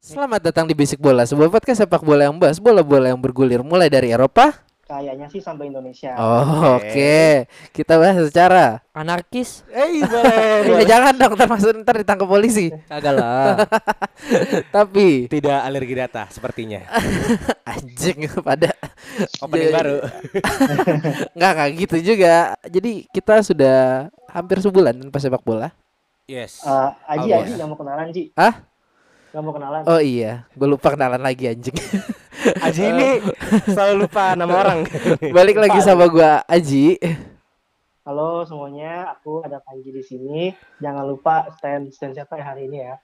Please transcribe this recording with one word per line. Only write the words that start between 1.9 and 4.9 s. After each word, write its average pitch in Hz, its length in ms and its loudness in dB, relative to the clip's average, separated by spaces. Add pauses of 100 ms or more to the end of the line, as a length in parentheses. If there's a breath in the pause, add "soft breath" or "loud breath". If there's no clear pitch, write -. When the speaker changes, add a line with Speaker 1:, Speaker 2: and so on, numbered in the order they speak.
Speaker 1:
bola 147 240 4
yang 147 160 0
bahas 160 160 4
bola-bola 156 560 4
yang 127 80 -4
bergulir 127 400 0
mulai 160 320 2
dari 131 160 2
Eropa. 131 400 4 (320)
Speaker 2:
Kayaknya 139 480 -14